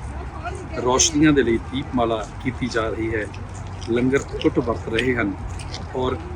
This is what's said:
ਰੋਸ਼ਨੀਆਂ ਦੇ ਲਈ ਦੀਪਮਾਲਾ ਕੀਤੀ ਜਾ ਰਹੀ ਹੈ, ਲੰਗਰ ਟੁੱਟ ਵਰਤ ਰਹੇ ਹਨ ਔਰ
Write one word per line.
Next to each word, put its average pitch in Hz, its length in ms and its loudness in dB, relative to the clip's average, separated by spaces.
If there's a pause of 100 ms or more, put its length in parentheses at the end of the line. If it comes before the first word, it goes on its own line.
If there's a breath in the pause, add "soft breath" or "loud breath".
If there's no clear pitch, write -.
(840)
ਰੋਸ਼ਨੀਆਂ 147 480 6
ਦੇ 139 100 6
ਲਈ 117 160 4
ਦੀਪਮਾਲਾ 117 680 -2 (180)
ਕੀਤੀ 131 220 -4
ਜਾ 110 220 0
ਰਹੀ 110 260 -2
ਹੈ, 104 120 -2 (640)
ਲੰਗਰ 127 280 4 (240)
ਟੁੱਟ 156 160 4
ਵਰਤ 117 300 0
ਰਹੇ 113 260 2
ਹਨ 107 180 0 (640)
ਔਰ 127 200 0 (200)